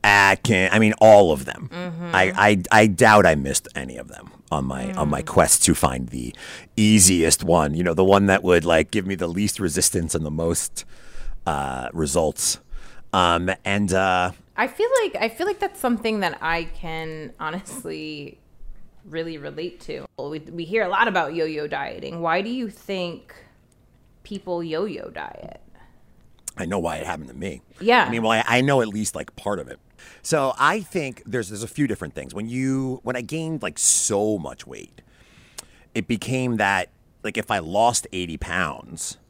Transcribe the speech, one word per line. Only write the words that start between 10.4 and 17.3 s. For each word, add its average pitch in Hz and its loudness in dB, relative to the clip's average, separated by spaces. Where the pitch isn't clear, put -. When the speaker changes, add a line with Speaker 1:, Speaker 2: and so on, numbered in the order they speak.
Speaker 1:
uh, 65 -4
results. 78 -2
Um, 87 4
and, 98 0
uh, 92 2
Speaker 2:
I 233 0
feel 440 -4
like, 381 -6
I 226 -2
feel 330 -6
like 392 -4
that's 403 -6
something 226 -2
that 170 -2
I 165 -4
can 160 -10